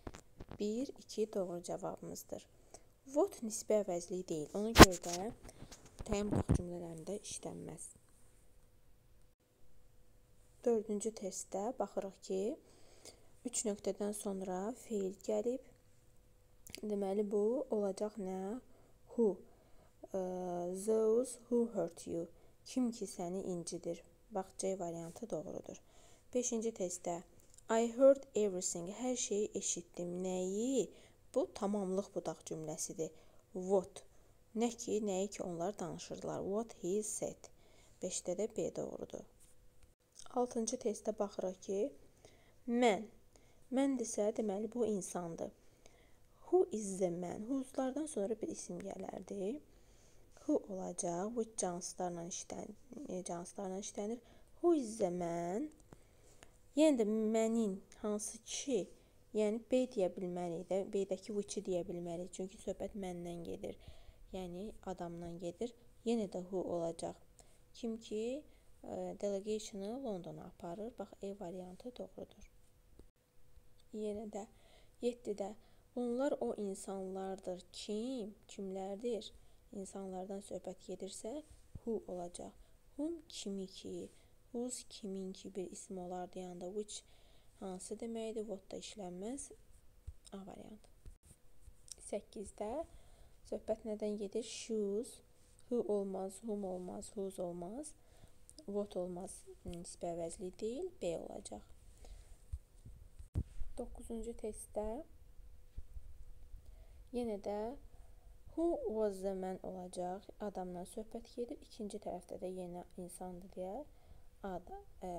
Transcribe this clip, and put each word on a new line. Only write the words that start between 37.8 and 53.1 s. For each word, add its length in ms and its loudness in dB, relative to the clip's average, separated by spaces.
Beşdə 360 0
də 80 2
B 200 2
doğrudur. 480 -4
Altıncı 420 2
testdə 420 0
baxırıq 480 0
ki, 120 2
mən. 400 6
Məndirsə, 640 4
deməli, 380 0
bu 120 4
insandır. 640 0
Who 240 8
is 280 -2
the 120 6
man? 380 -2
Who'slardan 580 0
sonra 340 0
bir 80 0
isim 300 -6
gələrdi. 840 -4
Who 140 6
olacaq. 640 0
Which 240 -2
cansızlarla 720 0
işlən-, 460 -6
e, 160 -4